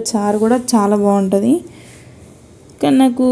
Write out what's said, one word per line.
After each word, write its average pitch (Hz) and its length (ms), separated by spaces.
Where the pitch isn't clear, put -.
చారు 208 320
కూడా 226 180
చాలా 208 260
బాగుంటుంది. 202 580
కానీ 277 200
నాకు 254 360